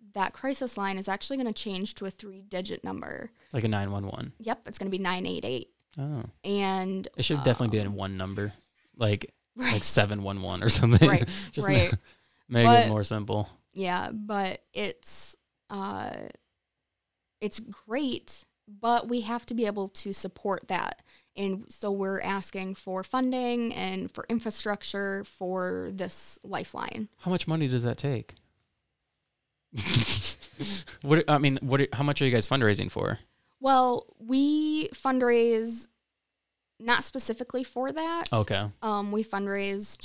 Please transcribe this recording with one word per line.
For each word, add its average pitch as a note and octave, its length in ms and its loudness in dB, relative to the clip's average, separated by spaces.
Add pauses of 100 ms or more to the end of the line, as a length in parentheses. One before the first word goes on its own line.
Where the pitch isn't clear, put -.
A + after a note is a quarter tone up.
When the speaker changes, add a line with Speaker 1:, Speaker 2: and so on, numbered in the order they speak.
(140)
Speaker 1:
that F#3+ 200 -2
crisis C4 440 -4
line G3 200 -2
is F#3+ 100 -6
actually G3+ 300 -4
gonna A#3+ 160 -2
change G3 420 -6
to G3+ 100 -10
a F#3+ 40 -6
three-digit G3 760 -10
number. - 480 -8 (220)
Speaker 2:
Like A#2 100 0
a A2+ 40 2
nine G2+ 240 0
one G2 160 -4
one? B2 320 -10
Speaker 1:
Yep, A3 280 -8
it's - 100 -10
gonna G3 140 -4
be F#3+ 60 -2
nine F#3 280 -2
eight F3+ 200 -6
eight. - 240 -6 (280)
Speaker 2:
Oh. C#3 260 -4 (200)
Speaker 1:
And, F#3+ 640 -2 (100)
Speaker 2:
It C#3+ 80 0
should C#3+ 180 0
definitely A#2 340 2
be G#2 40 2
in G2 60 -2
Speaker 1:
um, G2+ 80 -4
Speaker 2:
one F#2+ 220 -6
number, G2 360 -4 (440)
like, G#2 360 0 (220)
Speaker 1:
Right. B2 180 2
Speaker 2:
like G#2 100 0
seven G#2 400 4
one G2 180 -4
one F#2 220 -4
or A2+ 60 4
something. A#2+ 400 8
Speaker 1:
Right, - 180 6 (120)
Speaker 2:
<laughs> - 120 -12
Just G3 160 -2
Speaker 1:
right. F#3 240 6
Speaker 2:
ma-, - 60 2 (500)
make A#2+ 180 6
Speaker 1:
But A3 200 10
Speaker 2:
it A2 40 2
more G#2+ 140 2
simple. G#2 460 -2 (240)
Speaker 1:
Yeah, F3+ 380 -2
but G#3 520 -4 (100)
it's, - 640 -6 (340)
uh, C#3+ 420 -6 (1300)
it's G#3 180 -6
great, A#3+ 840 -6 (220)
but A3+ 420 0
we A#3+ 120 0
have A3+ 260 -6
to A#3+ 60 -8
be A3+ 120 0
able G3+ 240 -2
to - 240 -6
support - 560 -4
that. - 320 -2 (340)
And G3 340 -4
so G#3 220 -6
we're G3 300 -2
asking F#3+ 540 -4
for F#3 280 -6
funding B3+ 680 0
and F#3+ 400 -4
for - 160 -10
infrastructure G3+ 960 -4
for F#3 680 -4
this - 500 -8
lifeline. G3 640 -8 (120)
Speaker 2:
How F3+ 120 -2
much F3+ 160 0
money D#3+ 200 2
does B2 160 2
that A#2+ 140 -2
take? C#3 380 -4 (1400)
<laughs> A2+ 640 0 (640)
What, D3+ 260 4
I D3 120 6
mean, C3+ 240 4
what, C3+ 280 2
how B2+ 120 -2
much C#3+ 180 0
are C#3 40 4
you B2+ 60 4
guys A#2 160 4
fundraising G#2+ 440 2
for? - 260 -2 (420)
Speaker 1:
Well, B3+ 460 4 (140)
we D4+ 720 2
fundraise A#3 960 2 (920)
not A#3 240 2
specifically B3 600 -4
for C4 280 -4
that. E4 400 -4
Speaker 2:
Okay. G#2 360 2 (160)
Speaker 1:
Um, G#3 280 0
we G#3+ 120 0
fundraise G3 800 -4